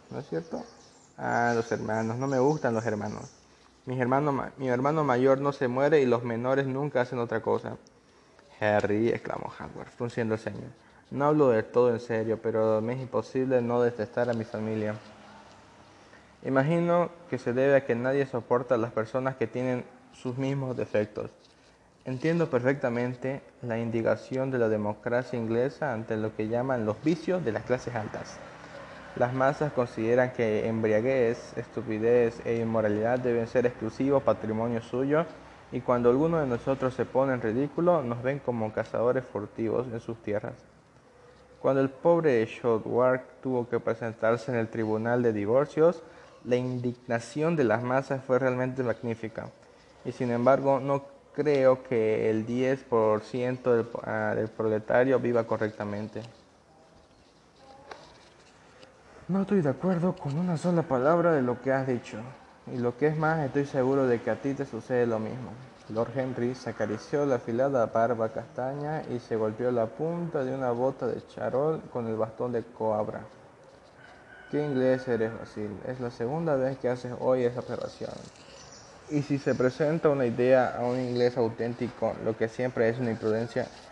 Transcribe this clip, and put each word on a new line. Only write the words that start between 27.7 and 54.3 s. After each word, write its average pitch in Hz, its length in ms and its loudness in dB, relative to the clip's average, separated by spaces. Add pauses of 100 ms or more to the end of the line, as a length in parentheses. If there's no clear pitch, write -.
altas. - 420 -8 (800)
Las 123 160 2
masas 139 400 0
consideran 120 580 2
que 113 360 0
embriaguez, 113 880 0
estupidez 117 880 2
e 117 140 0
inmoralidad 113 580 2
deben 120 300 0
ser 120 180 2
exclusivo 131 540 0
patrimonio 113 640 0
suyo, 143 420 0 (460)
y 127 100 -6
cuando 120 300 4
alguno 160 280 2
de 147 60 0
nosotros 131 480 -2
se 120 120 -2
pone 135 280 2
en 123 80 -2
ridículo, 143 640 2
nos 120 180 -4
ven 135 180 -2
como 113 320 -2
cazadores 117 540 0
furtivos 110 640 -4
en 113 80 -6
sus 117 220 -10
tierras. 107 320 -4 (1040)
Cuando 135 220 2
el 135 80 2
pobre 151 560 4
Shotward 117 760 2 (200)
tuvo 123 260 -2
que 117 120 -2
presentarse 113 720 -2
en 120 80 0
el 110 100 -2
tribunal 113 540 0
de 117 100 4
divorcios, 143 720 2 (440)
la 123 80 2
indignación 127 1040 -2
de 139 80 4
las 113 180 2
masas 131 400 -2
fue 127 160 2
realmente 127 420 0
magnífica, 117 680 -4 (560)
y 127 80 -6
sin 123 180 -2
embargo 131 480 4
no 139 240 -2 (300)
creo 131 500 4
que 110 460 2
el 110 160 0
diez 127 400 0
por 110 340 2
ciento 123 560 0
del, 113 100 2 (180)
ah, 110 300 -2